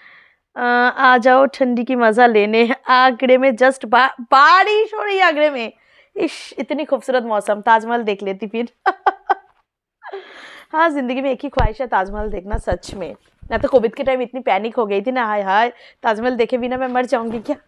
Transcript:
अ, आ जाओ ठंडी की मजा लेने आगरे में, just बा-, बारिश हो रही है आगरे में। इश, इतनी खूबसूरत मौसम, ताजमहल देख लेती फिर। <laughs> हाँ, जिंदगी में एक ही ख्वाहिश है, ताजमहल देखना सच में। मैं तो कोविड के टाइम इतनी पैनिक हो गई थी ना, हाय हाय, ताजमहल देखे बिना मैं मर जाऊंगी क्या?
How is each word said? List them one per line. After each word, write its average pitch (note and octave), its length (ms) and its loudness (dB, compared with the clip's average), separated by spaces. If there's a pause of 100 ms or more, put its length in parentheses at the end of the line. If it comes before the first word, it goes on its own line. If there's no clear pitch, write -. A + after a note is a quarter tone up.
(560)
अ, B3 40 -8
आ B3 580 2
जाओ B3+ 280 4
ठंडी B3 380 -2
की B3+ 120 -2
मजा A#3+ 300 4
लेने A3 420 2 (200)
आगरे B3+ 500 4
में, C4 120 4
just B3+ 340 0
बा-, A#3+ 360 2
बारिश F#4+ 720 4
हो G#4+ 80 -6
रही G4+ 140 -2
है F#4+ 60 2
आगरे D4+ 280 2
में। A#3 220 -8 (440)
इश, - 420 -6
इतनी D4 260 -4
खूबसूरत B3 380 -2
मौसम, G#3 380 -2
ताजमहल A3+ 420 2
देख G#3 200 -4
लेती G3 240 -6
फिर। A3+ 260 -6 (140)
<laughs> F#4 80 0 (1800)
हाँ, D#4+ 180 2
जिंदगी C4 300 -4
में C4+ 100 -4
एक B3+ 120 -6
ही C#4+ 60 -8
ख्वाहिश A3 320 -2
है, B3+ 60 -4
ताजमहल G#3 440 -4
देखना G3+ 280 -8
सच - 360 -8
में। E3 200 -12 (360)
मैं A3+ 100 -4
तो C4 80 -4
कोविड A#3 260 2
के C#4+ 80 -8
टाइम B3+ 200 -2
इतनी B3 180 -10
पैनिक A3 360 -2
हो A3+ 100 -2
गई G3 160 -2
थी B3+ 100 -4
ना, B3 140 -2
हाय G#3 160 -2
हाय, G#3 300 0 (300)
ताजमहल A#3 340 -2
देखे A#3 220 -2
बिना B3 180 -4
मैं B3+ 120 -4
मर B3 180 -2
जाऊंगी A#3 340 -4
क्या? C#4 160 -6 (120)